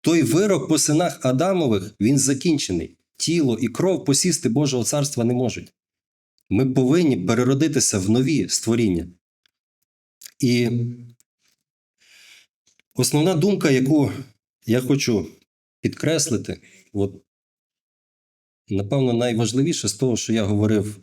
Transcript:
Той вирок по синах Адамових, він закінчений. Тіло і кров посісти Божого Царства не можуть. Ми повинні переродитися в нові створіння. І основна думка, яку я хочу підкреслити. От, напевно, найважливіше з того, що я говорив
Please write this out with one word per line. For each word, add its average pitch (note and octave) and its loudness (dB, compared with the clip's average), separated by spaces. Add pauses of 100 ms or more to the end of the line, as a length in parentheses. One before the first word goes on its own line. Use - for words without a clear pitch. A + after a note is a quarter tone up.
Той D#3+ 4
вирок E3 2
по D#3 2
синах D#3 0
Адамових, C3 0
він B2+ 2
закінчений. C3 -2 (200)
Тіло D3+ 0
і A#2+ -2
кров E3+ -2
посісти C#3+ 0
Божого B2+ 0
Царства C#3+ -2
не A#2+ 0
можуть. A#2+ -4 (760)
Ми A2+ 2
повинні C3+ 2
переродитися B2 0
в F#2+ -2
нові A#2+ 0
створіння. G#2 -2 (1300)
І A#2+ 2 (2250)
основна D3+ 2
думка, E3+ 2
яку C3 2 (540)
я A#2+ 2
хочу B2+ 0 (520)
підкреслити. C3 -4 (320)
От, G2+ -4 (1500)
напевно, A#2 0
найважливіше A#2+ 0
з - -4
того, B2 0
що - -4
я A2+ 0
говорив G#2 0